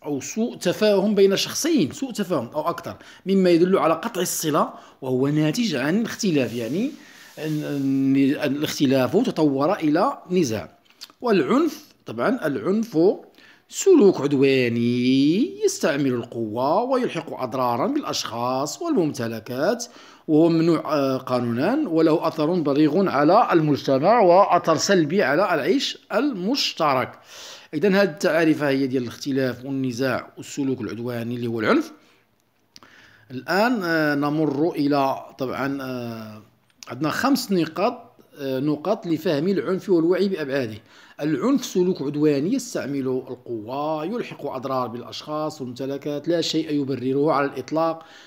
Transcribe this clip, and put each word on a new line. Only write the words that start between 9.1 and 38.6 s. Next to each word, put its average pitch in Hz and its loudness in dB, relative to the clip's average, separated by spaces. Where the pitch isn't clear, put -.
تطور 156 2
إلى 180 0
نزاع. 117 -2
والعنف 226 0
طبعًا 143 -2
العنف 156 -2
سلوك 254 6
عدواني 135 2
يستعمل 143 0
القوة 120 -2
ويلحق 240 -4
أضرارا 127 0
بالأشخاص 139 -4
والممتلكات، 151 -2
وهو 156 6
ممنوع، 165 2
آه، 135 0
قانونًا، 127 -2
وله 160 2
أثر 156 0
بليغ 151 2
على 151 4
المجتمع 156 4
وأثر 175 6
سلبي 180 2
على 165 2
العيش 170 0
المشترك. 190 -2
إذن 185 2
هذه 202 4
التعاريف 156 2
هي 139 2
ديال 127 -2
الاختلاف 127 -4
والنزاع 131 -4
والسلوك 135 -4
العدواني 117 -6
اللي 120 -6
هو 113 -4
العنف. 180 2
الآن، 180 0
آه، 156 2
نمر 147 0
إلى 139 0
طبعًا، 135 -4
آه، 117 -10
عندنا 131 -4
خمس 247 0
نقاط، 190 -2
آه، 135 -4
نقاط 151 -2